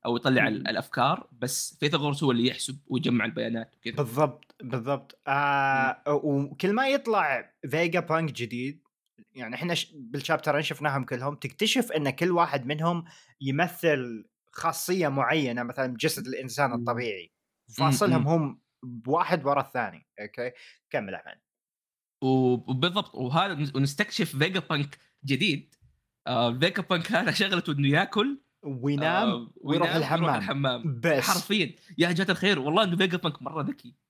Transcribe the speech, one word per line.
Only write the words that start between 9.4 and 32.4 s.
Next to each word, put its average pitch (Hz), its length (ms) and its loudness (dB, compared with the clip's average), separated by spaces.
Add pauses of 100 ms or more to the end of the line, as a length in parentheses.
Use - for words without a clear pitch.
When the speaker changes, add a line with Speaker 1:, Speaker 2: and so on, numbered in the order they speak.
Speaker 3:
إحنا 170 200 -4
ش-، - 200 -6
بالشابترين 147 680 -2
شفناهم 139 420 -2
كلهم، 135 300 -6
تكتشف 220 580 -2
إن 147 180 0
كل 170 200 0
واحد 147 360 0
منهم 165 380 -2 (360)
يمثل 135 840 0 (280)
خاصية 170 560 -2
معينة، 135 540 0
مثلا 127 340 -4
جسد 156 300 -2
الإنسان 131 440 -2
Speaker 2:
مم. 120 60 -4
Speaker 3:
الطبيعي. 117 560 -4 (360)
Speaker 1:
مم، 113 60 -20
Speaker 3:
فاصلهم 160 460 4
Speaker 1:
مم. 139 80 2
Speaker 3:
هم 156 320 2 (220)
بواحد 135 640 0
ورا 143 140 4
الثاني. 104 460 -4 (140)
أوكي، 120 320 -8 (380)
كمل 101 240 -4
أحمد. - 260 -16 (840)
Speaker 1:
وب-، 131 460 4
وبالضبط، 175 460 0
وهذا 165 400 0
نس-، 139 220 -4
ونستكشف 139 640 -2
فيجا 185 220 2
بانك 143 380 -4 (260)
جديد. 139 500 -2 (520)
آه، 120 320 2
فيجا 180 320 0
بانك 175 220 0
هذا 240 180 2
شغلته 190 420 0
إنه 143 160 2
ياكل، 202 520 2 (220)
Speaker 3:
وينام 147 680 0
Speaker 1:
آه، 202 60 0
Speaker 3:
ويروح 120 280 -10
Speaker 1:
وينام 165 260 0
ويروح 165 60 0
Speaker 3:
الحمام. 156 440 2
Speaker 1:
الحمام. 131 600 -2
Speaker 3:
بس. 143 300 2
Speaker 1:
حرفيا. 180 440 0 (240)
يا 175 140 4
جماعة 180 180 0
الخير، 185 280 2